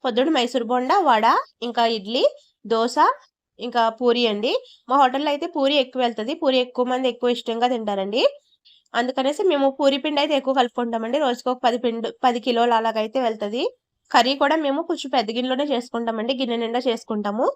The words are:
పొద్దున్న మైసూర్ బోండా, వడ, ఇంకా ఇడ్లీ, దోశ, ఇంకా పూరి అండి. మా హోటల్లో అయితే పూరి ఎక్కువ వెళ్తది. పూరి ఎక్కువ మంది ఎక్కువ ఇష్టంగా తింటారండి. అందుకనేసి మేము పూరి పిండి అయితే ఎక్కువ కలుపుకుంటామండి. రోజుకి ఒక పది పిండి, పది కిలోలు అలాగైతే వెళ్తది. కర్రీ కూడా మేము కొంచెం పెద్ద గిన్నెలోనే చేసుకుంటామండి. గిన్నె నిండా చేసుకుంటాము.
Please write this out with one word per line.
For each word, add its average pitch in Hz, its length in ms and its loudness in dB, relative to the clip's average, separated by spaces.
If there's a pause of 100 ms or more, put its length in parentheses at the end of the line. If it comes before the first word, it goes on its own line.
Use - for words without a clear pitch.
పొద్దున్న 262 280 0
మైసూర్ 254 360 0
బోండా, 254 340 0
వడ, 226 240 4 (360)
ఇంకా 233 300 -2
ఇడ్లీ, 220 320 -2 (420)
దోశ, 226 320 0 (640)
ఇంకా 240 300 -2
పూరి 240 360 2
అండి. 220 280 0 (300)
మా 247 140 0
హోటల్లో 277 320 4
అయితే 294 180 -2
పూరి 294 280 0
ఎక్కువ 262 260 0
వెళ్తది. 240 340 -2
పూరి 269 220 0
ఎక్కువ 247 280 -2
మంది 254 220 -2
ఎక్కువ 240 240 -2
ఇష్టంగా 240 360 -2
తింటారండి. 214 560 -2 (680)
అందుకనేసి 254 500 -2
మేము 285 280 4
పూరి 277 260 2
పిండి 294 240 -2
అయితే 302 140 0
ఎక్కువ 269 180 0
కలుపుకుంటామండి. 240 680 -4
రోజుకి 254 300 -2
ఒక 247 100 -4
పది 240 200 0
పిండి, 226 300 -4 (120)
పది 240 180 2
కిలోలు 233 340 0
అలాగైతే 220 480 -2
వెళ్తది. 220 420 -4 (480)
కర్రీ 247 240 4
కూడా 285 220 2
మేము 285 260 0
కొంచెం 330 260 -6
పెద్ద 240 220 0
గిన్నెలోనే 254 340 -2
చేసుకుంటామండి. 233 680 -4
గిన్నె 240 240 -4
నిండా 233 240 -4
చేసుకుంటాము. 226 640 -2 (100)